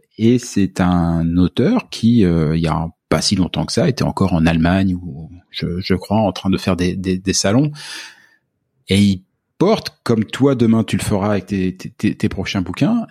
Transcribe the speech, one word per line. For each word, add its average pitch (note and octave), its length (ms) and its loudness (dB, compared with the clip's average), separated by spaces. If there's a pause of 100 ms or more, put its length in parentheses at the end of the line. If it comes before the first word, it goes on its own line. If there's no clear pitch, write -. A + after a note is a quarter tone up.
(160)
et A#2+ 220 4
c'est F#2+ 420 -2
un E2+ 560 2
auteur B2 540 0
qui, A#2 340 2
euh, E2 320 2
il E2 60 0
y D#2+ 60 0
a D#2+ 200 -2 (220)
pas D#2 100 0
si - 160 0
longtemps E2+ 300 -2
que - 80 -10
ça, D3 160 2
était - 140 -2
encore F2 280 0
en E2 140 2
Allemagne, F2 480 2
ou E2 340 -12 (220)
je, E2+ 300 -6
je F#2+ 140 0
crois, F#2+ 240 -2
en G2+ 140 0
train - 160 -6
de F#2+ 80 0
faire F2+ 200 -2
des, F2+ 200 -2
des, F#2 220 -2
des F#2+ 160 -4
salons. B2+ 360 0 (1160)
Et G3 100 2
il G3+ 260 2 (340)
porte, - 440 0
comme A2 220 2
toi C#3 300 2
demain A2+ 280 2
tu A2 140 -4
le F#2 60 -2
feras G#2 300 -2
avec G2 140 -2
tes, F#2 300 -2
tes, - 140 -14
tes, - 260 -2
tes G#2+ 140 -2
prochains G2 320 -4
bouquins, E3 480 -2